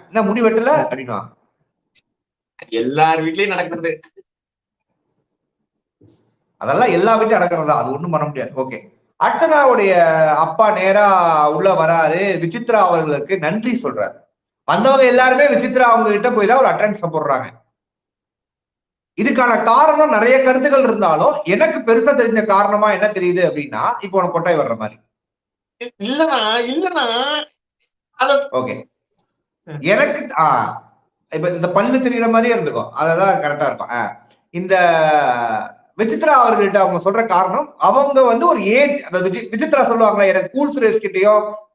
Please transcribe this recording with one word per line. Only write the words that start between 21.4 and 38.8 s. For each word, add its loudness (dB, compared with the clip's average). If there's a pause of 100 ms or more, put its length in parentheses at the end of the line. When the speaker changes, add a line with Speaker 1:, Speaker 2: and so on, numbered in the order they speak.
Speaker 1:
எனக்கு 0
பெருசா 2
தெரிஞ்ச 0
காரணமா 2
என்ன 0
தெரியுது -2
அப்படின்னா, -6 (180)
இப்போ -4
உனக்கு -2
கொட்டாய் 0
வர்ற -4
மாதிரி. -12 (1040)
Speaker 2:
இல்லண்ணா, -2 (220)
இல்லண்ணா, -4 (1120)
அத 0
Speaker 1:
ஓகே, -6 (1040)
எனக்கு, 0 (180)
ஆ, 2 (840)
இப்ப -4
இந்த -4
பல்லு 0
தெரியுற -2
மாதிரியே 2
இருந்துக்கும், -4
அததான் 0
கரெக்டா -2
இருக்கும். -6
ஆ, -8 (240)
இந்த -2 (1200)
விசித்ரா 0
அவர்கள்ட்ட 2
அவங்க 0
சொல்ற -2
காரணம், -2
அவங்க 2
வந்து 2
ஒரு 2
ஏஜ், 0